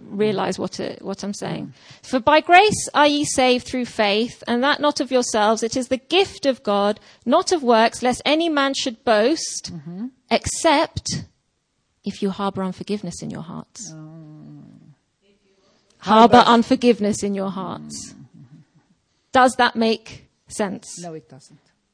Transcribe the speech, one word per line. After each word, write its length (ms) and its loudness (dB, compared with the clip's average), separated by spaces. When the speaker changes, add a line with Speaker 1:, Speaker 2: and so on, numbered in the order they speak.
Speaker 1:
realize 500 -2
what 220 -8
it, 240 -10
what 180 -10
I'm 120 -6
saying. 320 -8
Speaker 2:
Mm. 60 -16
Speaker 1:
"For 160 -4
by 220 4
grace 540 4
are 120 6
ye 200 0
saved 400 2
through 180 -4
faith, 640 -2
and 160 0
that 160 0
not 200 0
of 120 -4
yourselves, 500 2
it 140 -4
is 120 -4
the 100 -2
gift 380 0
of 160 0
God, 360 0
not 260 2
of 100 0
works, 400 2
lest 220 -2
any 240 0
man 240 0
should 320 -6
boast, 640 0
Speaker 2:
Mm-hmm. 360 -12
Speaker 1:
except 960 -2
if 180 -8
you 80 -2
harbor 320 -6
unforgiveness 600 -8
in 60 -10
your 140 -10
hearts." 520 -16
Speaker 2:
Oh. 40 -20
Speaker 1:
Harbor 380 6
Speaker 2:
Harbor 140 8
Speaker 1:
unforgiveness 720 2
in 120 -4
your 160 -6
hearts. 640 -12
Speaker 2:
Mm-hmm. 460 -20
Speaker 1:
Does 240 4
that 180 0
make 540 -4
sense? 520 -8
Speaker 2:
No, 140 -14
it 160 -18
doesn't. 280 -20